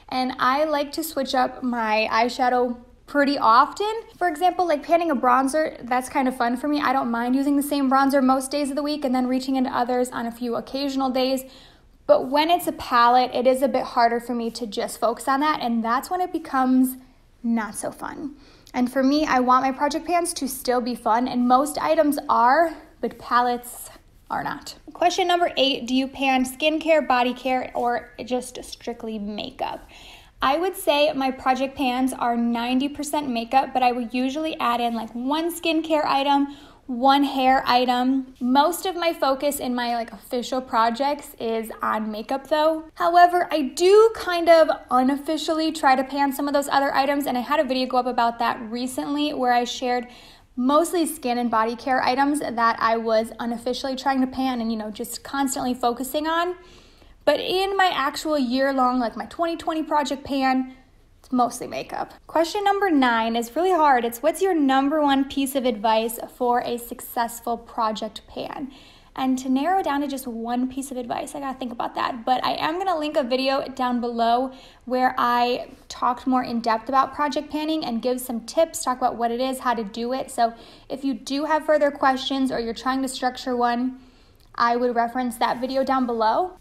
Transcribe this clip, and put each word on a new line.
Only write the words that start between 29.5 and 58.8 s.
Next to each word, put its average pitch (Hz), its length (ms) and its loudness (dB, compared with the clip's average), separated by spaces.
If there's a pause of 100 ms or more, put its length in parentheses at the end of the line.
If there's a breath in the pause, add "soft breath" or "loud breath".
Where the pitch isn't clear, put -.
I 269 160 2
would 370 180 -2
say 294 380 2
my 262 180 -2
project 262 460 -2
pans 254 360 0
are 240 220 -2
ninety 240 540 0
percent 294 400 -4
makeup, 247 440 0
but 254 100 0
I 247 80 4
would 240 220 -4
usually 269 460 -2
add 240 220 -2
in, 233 120 -2
like, 226 180 -8
one 302 420 -2
skincare 311 520 0
item, 277 500 2 (300 loud breath)
one 269 380 4
hair 269 420 2
item. 254 760 2
Most 285 460 2
of 370 100 -2
my 339 180 0
focus 285 460 0
in 247 160 -4
my, 240 180 -2
like, 233 180 -4
official 247 500 -4
projects 262 800 0
is 226 320 -4 (100)
on 220 300 -2
makeup 226 360 -6
though. 311 380 2 (100)
However, 349 560 6
I 311 100 0
do 381 540 6
kind 339 340 0
of 330 200 8 (220)
unofficially 302 800 0
try 285 240 4
to 262 80 2
pan 277 300 -2
some 285 140 -4
of 285 60 -2
those 285 160 0
other 277 240 2
items, 277 320 0
and 247 120 -2
I 247 40 -2
had 269 180 0
a 311 40 4
video 254 240 -2
go 254 100 -2
up 247 80 2
about 233 340 0
that 233 220 -2
recently 285 720 -4
where 254 200 0
I 240 100 2
shared 247 440 -4 (480 loud breath)
mostly 311 520 2
skin 240 320 -4
and 240 100 -2
body 226 260 0
care 254 280 -2
items 277 360 0
that 233 400 0
I 226 180 2
was 226 420 0
unofficially 247 560 -6
trying 269 260 0
to 254 60 2
pan 262 340 -4
and, 226 100 -2
you 226 60 -4
know, 214 140 -8
just 226 320 -10
constantly 269 500 -2
focusing 262 540 -2
on. 349 280 0 (720 loud breath)
But 190 140 4
in 381 360 -2
my 381 160 4
actual 294 460 -2
year-long, 262 600 2